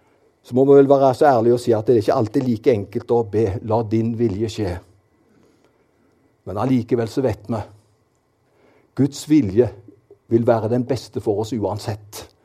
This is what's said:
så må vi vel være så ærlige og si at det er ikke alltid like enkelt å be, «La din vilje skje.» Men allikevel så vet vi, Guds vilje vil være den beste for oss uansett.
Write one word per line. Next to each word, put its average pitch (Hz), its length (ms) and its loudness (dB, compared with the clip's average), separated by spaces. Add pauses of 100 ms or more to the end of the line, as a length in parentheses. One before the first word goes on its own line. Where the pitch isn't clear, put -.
(440)
så 123 120 -12
må 131 140 2
vi 143 80 8
vel 139 100 6
være 135 300 4
så 151 160 4
ærlige 120 240 2
og - 20 -8
si 120 160 0
at 107 120 -2
det 123 100 4
er 101 80 0
ikke - 160 0
alltid 127 260 -2
like 120 300 0
enkelt 101 340 -8
å 113 160 2
be, 104 160 0 (240)
«La 110 160 0
din 110 360 -2
vilje 110 340 -2
skje.» 87 240 -6 (1700)
Men 98 160 -6
allikevel 120 480 0
så - 140 -2
vet 107 260 -4
vi, 110 80 -4 (1400)
Guds - 320 -2
vilje 120 400 2 (640)
vil 117 160 2
være 110 240 0
den 127 160 -2
beste - 340 -8
for 107 220 -2
oss - 80 -10
uansett. 104 720 -8 (220)